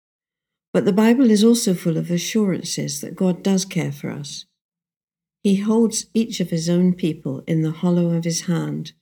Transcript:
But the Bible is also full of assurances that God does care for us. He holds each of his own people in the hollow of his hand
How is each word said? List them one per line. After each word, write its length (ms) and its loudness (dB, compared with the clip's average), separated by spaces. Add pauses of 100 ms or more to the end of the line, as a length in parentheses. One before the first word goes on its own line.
(760)
But 100 2
the 80 4
Bible 380 4
is 140 6
also 300 4
full 220 -2
of 140 -4
assurances 920 -2
that 160 -10
God 260 0
does 220 0
care 280 -4
for 180 -10
us. 340 -12 (1000)
He 140 4
holds 560 0
each 280 -2
of 100 -2
his 180 -2
own 260 4
people 520 -6
in 160 0
the 200 -2
hollow 280 2
of 140 -2
his 180 -4
hand 600 -4